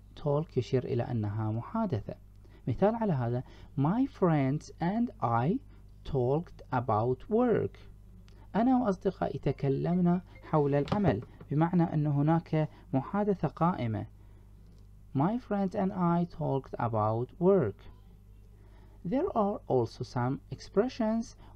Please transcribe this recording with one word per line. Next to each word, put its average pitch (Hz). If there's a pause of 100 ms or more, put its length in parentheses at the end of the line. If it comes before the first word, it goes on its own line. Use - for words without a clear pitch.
(160)
Talk 147
يشير 127
إلى 120
أنها 107
محادثة. 123 (520)
مثال 196
على 226
هذا: 127 (340)
My 202
friends 151
and 220 (120)
I 120 (540)
talked 139 (100)
about 123 (120)
work. 214 (800)
أنا 247
وأصدقائي 190
تكلمنا 165 (220)
حول 143
العمل، 143 (280)
بمعنى 165
أن 151
هناك 151 (240)
محادثة 202
قائمة. 110 (1080)
My 185
friend 196
and 196
I 175 (140)
talked 139
about 113 (120)
work. 175 (1200)
There 262
are 202
also 123
some 127 (100)
expressions 226 (200)